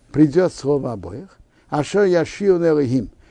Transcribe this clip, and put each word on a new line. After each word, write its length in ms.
придёт 400
слово 400
обоих, 460
а 140
шо 220
яшиу 540
на 100
Элохим, 420